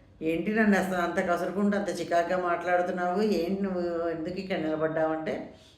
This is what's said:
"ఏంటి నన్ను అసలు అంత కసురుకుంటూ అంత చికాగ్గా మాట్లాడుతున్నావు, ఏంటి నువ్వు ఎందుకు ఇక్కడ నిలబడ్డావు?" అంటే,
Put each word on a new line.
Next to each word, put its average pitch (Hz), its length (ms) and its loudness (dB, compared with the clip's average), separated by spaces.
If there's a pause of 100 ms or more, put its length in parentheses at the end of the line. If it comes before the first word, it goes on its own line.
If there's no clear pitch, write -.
(240)
"ఏంటి 170 300 -2
నన్ను 208 240 6
అసలు 185 180 0
అంత 175 340 0
కసురుకుంటూ 196 480 0
అంత 175 220 -4
చికాగ్గా 170 360 0
మాట్లాడుతున్నావు, 180 880 0
ఏంటి 196 400 2
నువ్వు 175 460 -2
ఎందుకు 165 280 -4
ఇక్కడ 190 220 -4
నిలబడ్డావు?" 156 540 0
అంటే, - 380 -6 (280)